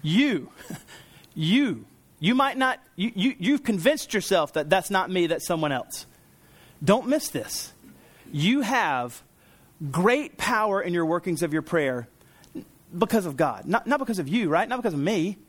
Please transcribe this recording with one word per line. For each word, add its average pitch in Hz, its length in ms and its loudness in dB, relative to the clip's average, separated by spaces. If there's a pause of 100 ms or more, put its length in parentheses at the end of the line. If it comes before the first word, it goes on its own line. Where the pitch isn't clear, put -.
You, 180 480 2 (200)
<laughs> - 680 -20
you, 170 500 2 (340)
you 202 160 2
might 269 220 0
not, 262 220 0 (160)
you, 196 200 -2
you, 220 240 0
you've 254 240 2
convinced 220 500 0
yourself 180 400 0
that 151 160 -2
that's 190 220 2
not 185 180 2
me, 180 180 2
that's 160 180 -2
someone 160 260 0
else. - 340 -6 (800)
Don't 196 240 4
miss 285 220 0
this. - 420 -8 (600)
You 190 300 2
have 165 600 0 (680)
great 226 480 2
power 214 440 0
in 175 120 -2
your 170 120 2
workings 170 380 0
of 151 100 -2
your 156 80 0
prayer 131 480 -2 (840)
because 208 300 2
of 143 120 -6
God. 131 280 -2
Not, 196 220 -2
not 285 120 0
because 226 200 -4
of 147 80 -4
you, 190 220 0
right? 170 180 2
Not 247 100 -4
because 226 180 -2
of 143 40 -2
me 180 380 -2 (120)